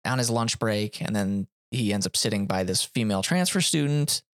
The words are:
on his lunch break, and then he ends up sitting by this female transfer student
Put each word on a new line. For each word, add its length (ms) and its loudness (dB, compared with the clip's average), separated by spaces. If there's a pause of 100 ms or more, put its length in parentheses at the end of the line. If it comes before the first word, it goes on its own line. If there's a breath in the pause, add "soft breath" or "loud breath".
on 140 0
his 100 0
lunch 300 0
break, 420 -2
and 140 -4
then 320 0 (240)
he 220 0
ends 120 0
up 120 -4
sitting 320 0
by 160 0
this 180 0
female 400 0
transfer 380 0
student 640 0 (100)